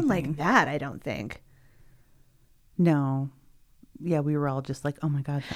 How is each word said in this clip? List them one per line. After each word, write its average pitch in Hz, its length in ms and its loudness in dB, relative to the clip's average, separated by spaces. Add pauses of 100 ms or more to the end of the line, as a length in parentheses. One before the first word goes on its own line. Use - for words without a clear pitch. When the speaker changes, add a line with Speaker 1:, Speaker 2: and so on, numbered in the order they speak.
(100)
Speaker 1:
anything. 175 180 0
Speaker 2:
like 151 80 -2
that, 170 320 4
I 147 100 -2
don't 143 240 -8
think. - 400 -8 (1400)
Speaker 1:
No. 139 500 2 (680)
Yeah, 160 200 0
we 147 160 0
were 143 120 0
all 131 140 -2
just - 220 -8
like, 147 180 -4
"Oh 160 60 0
my 143 120 0
God, 143 220 -4 (140)